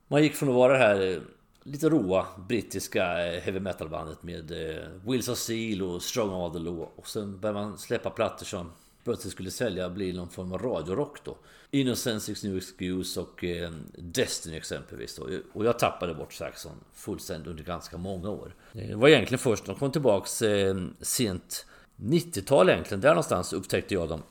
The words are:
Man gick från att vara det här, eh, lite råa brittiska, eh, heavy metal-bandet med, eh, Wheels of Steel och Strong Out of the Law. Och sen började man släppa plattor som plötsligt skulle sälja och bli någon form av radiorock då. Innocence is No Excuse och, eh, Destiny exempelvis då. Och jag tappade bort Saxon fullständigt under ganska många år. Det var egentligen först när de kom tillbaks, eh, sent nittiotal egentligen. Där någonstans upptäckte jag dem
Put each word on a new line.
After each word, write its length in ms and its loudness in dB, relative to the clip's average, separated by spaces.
Man 140 6
gick 120 4
från 140 0
att 60 4
vara 180 8
det 60 6
här, 340 6
eh, 60 -2
lite 260 0
råa 380 4
brittiska, 800 0
eh, 140 -2
heavy 200 -2
metal-bandet 640 -6
med, 280 -10
eh, 380 -6
Wheels 220 0
of 100 -2
Steel 440 -2
och 200 -2
Strong 300 -2
Out 180 -2
of 60 -6
the 20 -4
Law. 380 -6
Och 120 -16
sen 320 -8
började 200 -2
man 180 -8
släppa 320 -4
plattor 360 -2
som 260 -8
plötsligt 280 -4
skulle 180 -8
sälja 360 -2
och 60 -6
bli 200 -2
någon 160 -6
form 240 -8
av 100 -4
radiorock 640 -2
då. 120 -10
Innocence 640 0
is 120 -8
No 120 -2
Excuse 640 -4
och, 240 -8
eh, 260 -4
Destiny 580 -4
exempelvis 600 -10
då. 120 -8
Och 120 -2
jag 140 4
tappade 360 0
bort 180 -10
Saxon 520 -12
fullständigt 540 -8
under 160 -10
ganska 320 -8
många 340 -6
år. 240 -10
Det 220 -8
var 140 8
egentligen 300 8
först 280 2
när 80 -6
de 60 -10
kom 120 0
tillbaks, 500 2
eh, 340 4
sent 640 -2
nittiotal 640 4
egentligen. 320 2
Där 80 6
någonstans 440 4
upptäckte 420 0
jag 140 2
dem 220 -4